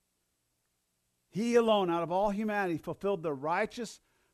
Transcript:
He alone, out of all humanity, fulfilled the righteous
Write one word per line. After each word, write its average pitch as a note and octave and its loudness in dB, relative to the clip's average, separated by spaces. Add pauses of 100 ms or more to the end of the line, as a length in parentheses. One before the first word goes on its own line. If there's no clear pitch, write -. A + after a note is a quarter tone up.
(1300)
He A#3 -2
alone, G#3+ 4
out E3+ 0
of E3 -4
all G3 2
humanity, G3+ -2
fulfilled F3 -4
the D#3 -2
righteous F#3 -4 (340)